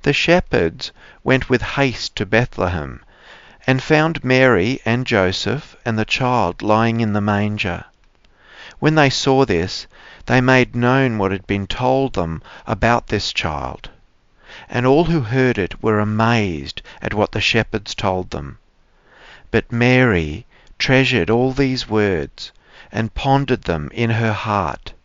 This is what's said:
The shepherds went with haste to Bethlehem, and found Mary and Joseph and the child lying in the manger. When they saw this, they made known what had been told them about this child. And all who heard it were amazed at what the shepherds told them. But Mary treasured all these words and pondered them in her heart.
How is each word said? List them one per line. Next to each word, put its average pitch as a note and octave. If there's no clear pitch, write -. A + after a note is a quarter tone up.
The D3
shepherds -
went C3
with A#2+
haste -
to G#2
Bethlehem, F#2
and C3
found D#3
Mary B2+
and A#2+
Joseph F#2+
and A2
the G#2+
child A#2+
lying A2+
in G#2+
the G#2
manger. G#2
When D#3
they D3
saw C3+
this, F#2
they B2
made B2+
known B2
what F#2+
had F#2+
been G2+
told C3
them D#2+
about A2+
this -
child. C#2+
And B2
all C#3+
who E3
heard B2+
it -
were A2
amazed G#2+
at F#2+
what G#2
the G#2+
shepherds A2
told F#2
them. C#2+
But -
Mary A#2
treasured B2
all B2
these C3
words G2
and A2
pondered C3+
them D#2
in A#2
her A2+
heart. G2+